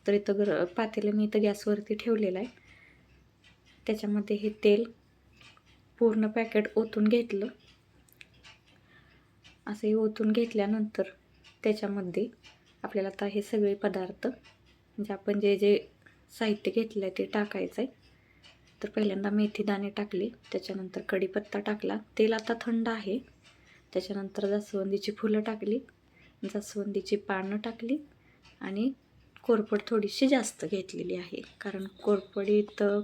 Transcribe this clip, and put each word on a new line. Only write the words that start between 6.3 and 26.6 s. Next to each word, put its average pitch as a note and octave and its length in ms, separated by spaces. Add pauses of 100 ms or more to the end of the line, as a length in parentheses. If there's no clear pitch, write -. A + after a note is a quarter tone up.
ओतून A3 320
घेतलं. A3+ 380 (2250)
असं G#3 200
हे G#3+ 80
ओतून G#3+ 380
घेतल्यानंतर G#3+ 720 (640)
त्याच्यामध्ये G3+ 640 (540)
आपल्याला G3 260
आता G3 180
हे G3+ 160
सगळे G#3 320
पदार्थ G3 520
म्हणजे - 840
आपण G3+ 280
जे G3+ 160
जे G3+ 320 (500)
साहित्य G#3 320
घेतलं A3 340
आहे F#3+ 140
ते G3 60
टाकायचं G3+ 580
आहे. - 220 (800)
तर G#3 60
पहिल्यांदा G3+ 420
मेथी G#3 320
दाणे G3+ 280
टाकले, G#3 380 (240)
त्याच्यानंतर F#3+ 480
कढीपत्ता G3 600
टाकला. G#3 380 (200)
तेल A3 140
आता A3+ 280
थंड A#3 280
आहे, G#3+ 300 (760)
त्याच्यानंतर G3 520
जास्वंदीची G3+ 640
फुलं G#3+ 280
टाकली, G#3+ 380 (640)
जास्वंदीची G3+ 720